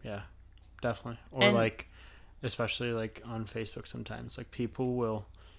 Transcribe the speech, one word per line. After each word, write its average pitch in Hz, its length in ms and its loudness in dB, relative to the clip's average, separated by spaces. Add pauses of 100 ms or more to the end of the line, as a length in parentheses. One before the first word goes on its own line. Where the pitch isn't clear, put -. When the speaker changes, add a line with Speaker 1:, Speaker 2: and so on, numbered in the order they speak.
Speaker 1:
Yeah, 101 200 -6 (580)
definitely. 117 380 -2 (120)
Or, 127 120 4
Speaker 2:
And 202 120 10
Speaker 1:
like, 113 320 6 (560)
especially, 120 500 2
like, 110 320 -2
on 113 200 -4
Facebook - 420 -6
sometimes, 120 500 -6
like, 123 140 -8
people 123 440 2
will, 110 320 2 (300)